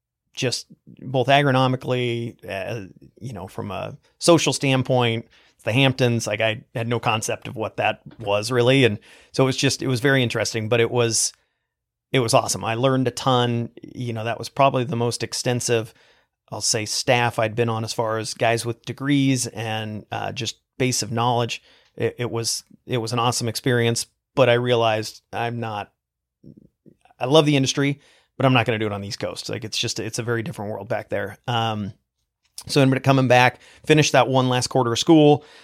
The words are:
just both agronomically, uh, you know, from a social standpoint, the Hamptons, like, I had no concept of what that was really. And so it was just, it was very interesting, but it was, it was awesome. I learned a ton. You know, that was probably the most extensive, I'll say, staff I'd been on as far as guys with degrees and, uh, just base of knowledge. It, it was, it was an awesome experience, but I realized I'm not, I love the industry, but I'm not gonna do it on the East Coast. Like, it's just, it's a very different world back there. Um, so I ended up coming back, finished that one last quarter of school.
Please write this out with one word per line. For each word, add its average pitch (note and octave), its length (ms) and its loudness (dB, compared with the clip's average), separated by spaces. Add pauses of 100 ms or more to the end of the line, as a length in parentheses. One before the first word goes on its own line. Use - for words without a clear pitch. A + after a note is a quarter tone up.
(320)
just - 360 -4 (180)
both B2+ 400 -4
agronomically, B2+ 1080 2 (120)
uh, F#2+ 380 -8 (340)
you A#2+ 120 -12
know, F#2+ 160 -12
from G#2 240 -10
a G2+ 240 -10 (240)
social D#3 320 4
standpoint, B2+ 720 0 (360)
the G#2+ 100 -4
Hamptons, B2+ 540 2
like, G#2+ 160 -2
I A2 200 0 (120)
had A#2 140 -6
no A#2+ 120 -2
concept A2 480 -4
of A2 80 -12
what G#2+ 220 -6
that G#2+ 240 -2 (160)
was G#2 320 -2
really. B2+ 340 4
And G#2 140 2 (340)
so C3+ 120 2
it - 20 6
was C3 100 0
just, - 240 0
it - 60 -4
was B2+ 140 -2
very C3+ 220 4
interesting, A2 460 -2
but A#2+ 100 2
it A#2 120 2
was, A#2 420 0 (800)
it C3+ 60 0
was A#2 160 2
awesome. - 280 0
I A2 120 -4
learned C3 340 0
a A#2 40 -2
ton. A#2+ 580 0 (120)
You A#2+ 300 -10
know, A2 120 -8
that A2+ 140 -6
was A#2 120 -12
probably C3 340 2
the B2+ 100 -4
most A#2 280 -2
extensive, A#2 720 -2 (560)
I'll G#2+ 100 -10
say, A2 240 -2
staff A#2+ 540 0
I'd A2 160 -2
been A#2 160 0
on A2+ 120 -2
as A2 120 -8
far A2 240 -2
as A2 160 -8
guys A#2 320 0
with A#2 180 -8
degrees C3+ 640 0
and, A2 640 -8
uh, G#2 200 -6
just G2+ 260 -8 (180)
base B2+ 260 0
of A2+ 80 -8
knowledge. A#2+ 520 0 (340)
It, - 220 -4
it B2 120 -4
was, A#2 340 -6 (200)
it B2 140 -4
was A2+ 160 -4
an A#2+ 40 0
awesome A#2+ 300 0
experience, A#2 560 0 (300)
but B2 160 6
I A#2+ 40 6
realized A#2 680 0 (100)
I'm A#2 280 -6
not, G#2+ 340 -8 (1200)
I B2 60 -4
love D3 220 4
the D3 100 4
industry, C#3 440 0 (360)
but - 80 0
I'm C3 80 6
not A#2 140 4
gonna A2+ 120 0
do A2 80 0
it G2+ 60 -4
on G2+ 80 -6
the G2+ 80 -8
East - 120 -12
Coast. F2+ 280 -8
Like, G#2+ 160 -6
it's G#2+ 140 -8
just, - 200 -4
it's A2 200 -6
a A#2+ 40 -4
very A#2 200 -4
different G#2 300 -10
world G2+ 160 -10
back G#2+ 200 -6
there. G2+ 300 -6 (100)
Um, A2+ 460 -4 (720)
so - 140 2
I - 20 6
ended C3 140 4
up C3 60 -6
coming C3+ 260 2
back, B2 320 4 (240)
finished D3+ 280 4
that B2 160 4
one C3 200 2
last B2 200 0
quarter A#2+ 240 0
of A2+ 60 -2
school. D3 460 6 (200)